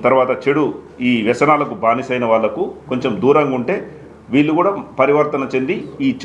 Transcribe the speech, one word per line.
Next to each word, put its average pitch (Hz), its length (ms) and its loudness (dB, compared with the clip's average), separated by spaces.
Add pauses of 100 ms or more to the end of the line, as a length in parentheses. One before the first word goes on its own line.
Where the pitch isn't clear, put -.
తర్వాత 127 440 2
చెడు 143 300 0 (220)
ఈ 123 220 0
వ్యసనాలకు 143 520 2
బానిసైన 120 500 -2
వాళ్ళకు 113 500 0 (140)
కొంచెం 127 320 -2
దూరంగా 143 340 4
ఉంటే 147 460 -6 (300)
వీళ్ళు 147 220 2
కూడా 175 180 2
పరివర్తన 143 840 0
చెంది 139 340 -4 (120)
ఈ 135 240 -2